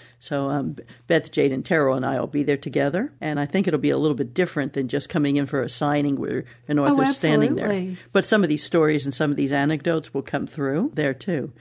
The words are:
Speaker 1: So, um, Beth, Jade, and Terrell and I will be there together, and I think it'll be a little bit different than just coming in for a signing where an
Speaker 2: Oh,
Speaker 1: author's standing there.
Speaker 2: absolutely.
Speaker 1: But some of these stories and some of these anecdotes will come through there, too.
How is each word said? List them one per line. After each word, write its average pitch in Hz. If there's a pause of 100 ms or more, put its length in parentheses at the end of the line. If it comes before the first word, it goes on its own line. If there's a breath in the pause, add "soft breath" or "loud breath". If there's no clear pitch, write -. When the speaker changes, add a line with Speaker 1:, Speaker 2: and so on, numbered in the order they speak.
(180 soft breath)
Speaker 1:
So, 139
um, 143 (320 loud breath)
Beth, 160
Jade, 139
and 131
Terrell 143
and 131
I 131
will 120
be 143
there 143
together, 143
and 151
I 143
think 190
it'll 156
be 143
a 135
little 147
bit 120
different 151
than 135
just 139
coming 143
in 143
for 139
a 120
signing 143
where - (220 loud breath)
an 147
Speaker 2:
Oh, 143
Speaker 1:
author's 269
standing 147
there. -
Speaker 2:
absolutely. 185 (140 loud breath)
Speaker 1:
But 190
some 214
of 175
these 151
stories 156
and 139
some 151
of 143
these 139
anecdotes 151
will 139
come 143
through 147
there, 147
too. 131